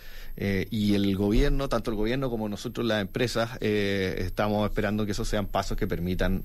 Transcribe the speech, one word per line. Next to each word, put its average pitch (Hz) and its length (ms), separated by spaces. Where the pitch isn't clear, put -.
Eh, 95 300
y 104 240
el 98 220
gobierno, 135 520
tanto 120 220
el 113 80
gobierno 123 320
como 110 180
nosotros 110 380
las 107 160
empresas, 113 580
eh, 98 600
estamos 104 500
esperando 104 380
que 104 60
esos 110 140
sean 104 200
pasos 95 300
que 107 100
permitan 90 580